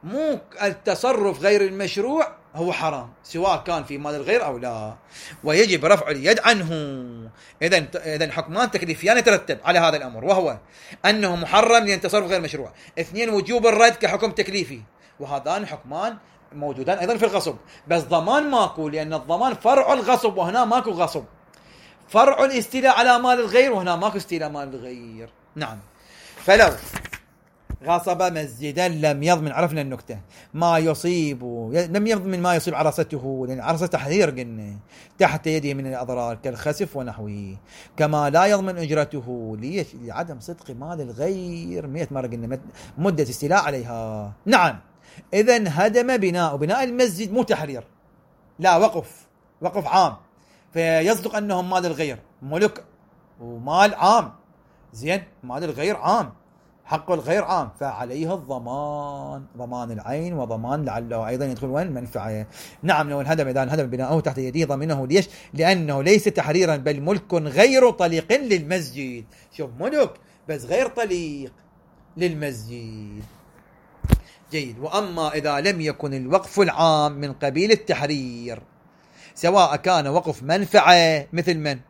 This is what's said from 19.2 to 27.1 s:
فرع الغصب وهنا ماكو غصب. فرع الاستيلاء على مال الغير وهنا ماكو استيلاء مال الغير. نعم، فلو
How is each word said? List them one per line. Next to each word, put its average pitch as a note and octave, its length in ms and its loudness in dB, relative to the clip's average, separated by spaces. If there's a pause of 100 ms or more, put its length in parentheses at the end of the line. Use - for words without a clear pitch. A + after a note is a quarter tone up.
فرع C4+ 380 4
الغصب A#3 440 2
وهنا F#3+ 280 2
ماكو A3+ 260 0
غصب. E3 340 -2 (840)
فرع C4 360 6
الاستيلاء B3+ 540 2
على B3 200 6
مال B3 220 4
الغير A#3+ 320 4
وهنا F3+ 240 0
ماكو G3+ 200 -2
استيلاء D#3 340 -6
مال C#3+ 240 -10
الغير. A#2 560 -14 (260)
نعم، A2+ 220 -10 (680)
فلو G3+ 260 8 (1120)